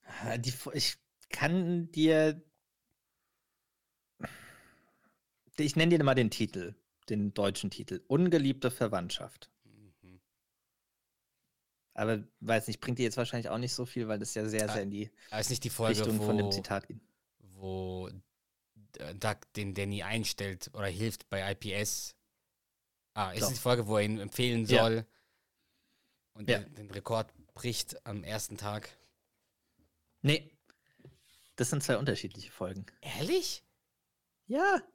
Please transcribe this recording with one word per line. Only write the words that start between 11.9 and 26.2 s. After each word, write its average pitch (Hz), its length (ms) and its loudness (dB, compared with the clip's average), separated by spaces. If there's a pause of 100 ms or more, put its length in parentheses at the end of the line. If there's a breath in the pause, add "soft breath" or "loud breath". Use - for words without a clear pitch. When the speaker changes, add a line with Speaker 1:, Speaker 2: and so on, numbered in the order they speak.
Speaker 1:
Aber, 107 300 0 (160)
weiß 110 280 2
nicht, - 120 -6
bringt 123 200 -4
dir 127 40 2
jetzt 113 140 0
wahrscheinlich 120 320 -4
auch 107 80 -4
nicht 123 160 -4
so 123 120 -4
viel, 120 220 -6
weil 107 120 -2
das 107 140 -6
ja 110 140 -2
sehr, 107 220 0
Speaker 2:
Ah, 107 40 -4
Speaker 1:
sehr 107 100 -2
in 101 80 -4
die 104 200 -8 (180 loud breath)
Speaker 2:
aber 107 120 -4
ist 104 80 -2
nicht 127 140 -4
die 120 60 -4
Folge, 113 200 0 (140)
Speaker 1:
Richtung 110 180 2
von 104 160 2
dem 101 100 2
Speaker 2:
wo, 98 40 -2
Speaker 1:
Zitat 98 360 -4
geht. - 140 -14 (380)
Speaker 2:
wo 92 680 -8 (680)
D-, 95 400 -14
Duck 104 380 -6
den 98 200 -6
Danny 101 300 -4
einstellt 98 680 -4
oder 101 140 -4
hilft 101 420 -4
bei 98 220 -2
I 98 40 -2
P 101 180 -6
S? - 420 -4 (1000)
Ah, 98 160 -2
ist 110 100 -2
Speaker 1:
Doch. 107 80 2
Speaker 2:
das 127 60 -4
die 113 60 -8
Folge, 120 260 2
wo 107 100 2
er 104 60 4
ihn 107 160 0
empfehlen 117 480 0
Speaker 1:
Ja. 123 140 8
Speaker 2:
soll? 113 240 2 (1300)